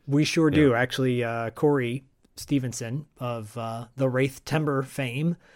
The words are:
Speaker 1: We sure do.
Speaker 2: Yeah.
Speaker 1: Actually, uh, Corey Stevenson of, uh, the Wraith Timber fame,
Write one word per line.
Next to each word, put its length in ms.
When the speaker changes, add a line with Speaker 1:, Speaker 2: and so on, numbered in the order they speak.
Speaker 1:
We 160
sure 260
do. 220
Speaker 2:
Yeah. 80
Speaker 1:
Actually, 460
uh, 260
Corey 540
Stevenson 680
of, 400
uh, 280
the 120
Wraith 360
Timber 400
fame, 520